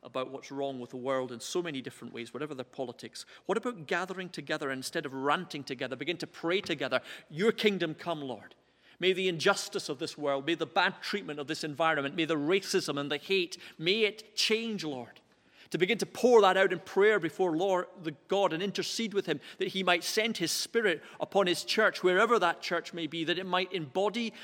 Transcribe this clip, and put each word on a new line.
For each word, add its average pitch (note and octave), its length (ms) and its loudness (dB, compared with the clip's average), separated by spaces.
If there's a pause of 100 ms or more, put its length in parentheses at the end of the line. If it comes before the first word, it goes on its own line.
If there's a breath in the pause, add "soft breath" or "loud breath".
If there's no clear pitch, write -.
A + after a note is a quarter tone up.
about B2+ 280 -6
what's - 200 -14
wrong C#3 300 -6
with A#2+ 80 -10
the C3 80 -14
world B2+ 360 -2
in A#2 80 -12
so - 200 -4
many D3 220 -6
different A#2+ 320 -14
ways, A#2 180 -10
whatever D3 220 -8
their B2+ 100 -8
politics. - 600 -10 (180 loud breath)
What G3 140 0
about A3+ 280 -8
gathering F3+ 440 -4
together, D3+ 400 -4
instead C3+ 340 -6
of C3+ 80 -8
ranting C#3 520 -2
together, C3 320 -6
begin D3+ 200 -4
to D3 100 -8
pray F#3 360 -2
together, C3+ 400 -2 (260 loud breath)
"Your G3 240 2
kingdom F#3 420 0
come, D#3+ 280 -6
Lord. A#2 320 -10 (440 soft breath)
May F#3 160 4
the F#3 160 0
injustice F3 580 0
of C#3 100 -6
this D#3 200 -8
world, C#3 280 -2
may E3+ 80 0
the D#3 120 -4
bad F#3 340 0
treatment D#3+ 400 -6
of C#3 60 -8
this D3+ 180 -6
environment, D3+ 520 0
may E3 100 0
the D#3 100 0
racism D#3+ 640 0
and C#3+ 100 -4
the D3+ 60 -4
hate, F#3 400 -2 (220 loud breath)
may F#3+ 240 2
it - 340 -4
change, A3 480 -2
Lord." B2+ 380 -10 (480 loud breath)
To E3+ 80 -4
begin F#3+ 200 4
to F#3+ 60 2
pour A#3 380 8
that F#3+ 160 8
out F#3+ 120 6
in F3+ 100 -2
prayer G#3 380 6
before E3 380 0
Lord, F3+ 300 2 (160)
the D3+ 120 -6 (140)
God, F#3 240 4
and E3 100 -2
intercede G3+ 520 -4
with G3 100 0
him D3 160 -2 (160 loud breath)
that G3+ 120 -2
he F#3 140 -4
might F3 220 4
send A3 320 0
his E3 160 -2
spirit G3+ 500 0 (160 loud breath)
upon F#3 280 2
his E3+ 180 0
church, - 380 2
wherever G#3 360 6
that E3+ 220 2
church - 320 -4
may E3+ 140 -6
be, E3 180 -4
that E3+ 140 0
it F#3+ 80 -6
might F#3 260 0
embody G3 720 -2